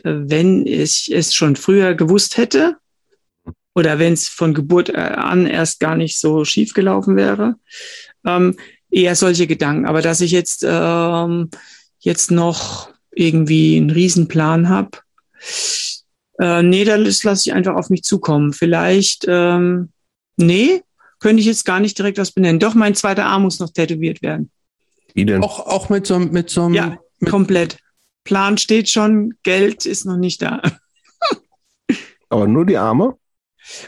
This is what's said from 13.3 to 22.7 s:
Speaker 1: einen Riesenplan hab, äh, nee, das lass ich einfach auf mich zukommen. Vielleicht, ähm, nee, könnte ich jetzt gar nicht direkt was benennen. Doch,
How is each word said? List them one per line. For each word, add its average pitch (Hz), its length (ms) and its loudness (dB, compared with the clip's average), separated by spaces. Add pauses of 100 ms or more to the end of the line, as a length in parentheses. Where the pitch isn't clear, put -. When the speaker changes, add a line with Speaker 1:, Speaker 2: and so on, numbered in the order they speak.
Speaker 1:
einen 151 140 2
Riesenplan 165 800 2
hab, 196 320 -2 (1400)
äh, 170 240 2
nee, 185 220 4
das 208 400 2
lass 202 220 0
ich - 60 -4
einfach 185 240 0
auf - 140 -2
mich 185 120 0
zukommen. 147 520 0
Vielleicht, 175 760 0
ähm, 175 640 2 (480)
nee, 214 440 4 (380)
könnte 220 200 4
ich 208 60 2
jetzt 220 180 0
gar 185 140 0
nicht 202 200 -2
direkt 202 200 -4
was 190 140 -4
benennen. 170 260 2
Doch, 220 160 2